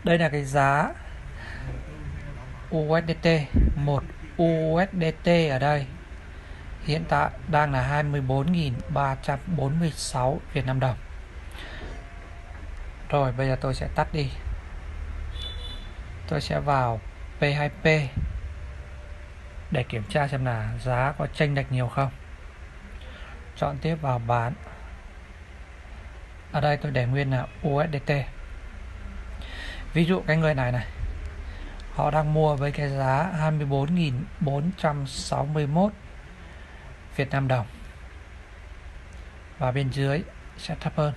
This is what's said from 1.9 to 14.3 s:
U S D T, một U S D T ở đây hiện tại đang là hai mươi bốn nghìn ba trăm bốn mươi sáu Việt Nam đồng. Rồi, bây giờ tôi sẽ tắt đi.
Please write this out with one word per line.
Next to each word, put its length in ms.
U 300
S 80
D 20
T, 60
một 280
U 440
S 160
D 80
T 60
ở 80
đây 280
hiện 240
tại 220
đang 240
là 100
hai 200
mươi 180
bốn 320
nghìn 220
ba 340
trăm 240
bốn 340
mươi 140
sáu 460
Việt 140
Nam 140
đồng. 160
Rồi, 240
bây 160
giờ 120
tôi 140
sẽ 200
tắt 180
đi. 180